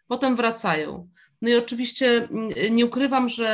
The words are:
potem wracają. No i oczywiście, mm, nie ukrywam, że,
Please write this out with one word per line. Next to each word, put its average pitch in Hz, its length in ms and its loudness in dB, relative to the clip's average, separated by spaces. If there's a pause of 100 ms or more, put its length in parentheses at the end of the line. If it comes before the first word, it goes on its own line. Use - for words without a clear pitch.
potem 247 280 0
wracają. 175 720 -2 (340)
No 233 80 2
i 240 60 6
oczywiście, 240 600 0
mm, 220 340 -4 (200)
nie 233 160 4
ukrywam, 254 420 0
że, 233 260 -2